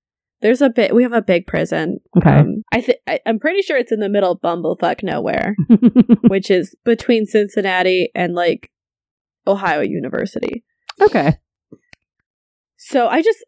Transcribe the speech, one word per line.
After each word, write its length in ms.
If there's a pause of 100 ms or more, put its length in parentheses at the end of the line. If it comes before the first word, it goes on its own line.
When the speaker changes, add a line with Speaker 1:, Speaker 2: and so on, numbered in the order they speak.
(420)
Speaker 1:
There's 200
a 80
bit, 260
we 100
have 80
a 100
big 240
prison. 520 (200)
Speaker 2:
Okay. 120
Speaker 1:
Um, 320 (100)
I 80
thi-, 160 (100)
I, 180
I'm 140
pretty 240
sure 140
it's 160
in 80
the 80
middle 240
of 80
bumblefuck 640
nowhere, 500 (360)
Speaker 2:
<laughs> 380
Speaker 1:
which 220
is 240 (100)
between 420
Cincinnati 880
and, 180
like, 380 (760)
Ohio 340
University. 840 (360)
Speaker 2:
Okay. 340 (1400)
Speaker 1:
So 300
I 160
just, 260